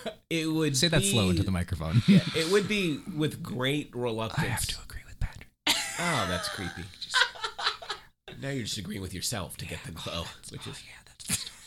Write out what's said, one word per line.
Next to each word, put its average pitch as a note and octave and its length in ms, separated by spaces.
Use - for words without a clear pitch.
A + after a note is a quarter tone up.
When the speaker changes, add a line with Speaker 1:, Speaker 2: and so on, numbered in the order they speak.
Speaker 1:
<laughs> - 280
Speaker 2:
it D#3+ 220
would D#3 260
Speaker 1:
Say F3 100
that D#3+ 160
slow A#2 220
Speaker 2:
be F#2 60
Speaker 1:
into F2+ 120
the F#2 80
microphone. F2 560
Speaker 2:
Yeah, F#3+ 140
it D#3+ 160
would G3+ 160
be F3+ 320
with D3+ 280
great C3 520
reluctance. A2+ 520
Speaker 1:
I - 20
have - 180
to - 160
agree - 240
with - 120
Patrick. - 280
Speaker 2:
Oh, D#3+ 640
that's F2+ 200
creepy. F2 420
Speaker 1:
<laughs> - 100
Speaker 2:
Just, - 140
now C3+ 100
you're C3 120
just - 140
agreeing G2 240
with F#2 120
yourself G2 440
to - 80
get D#2 180
the - 80
glow, - 220
Speaker 1:
Oh, - 100
Speaker 2:
which - 160
is - 220
Speaker 1:
yeah, - 60
that's - 200
the - 80
story. - 180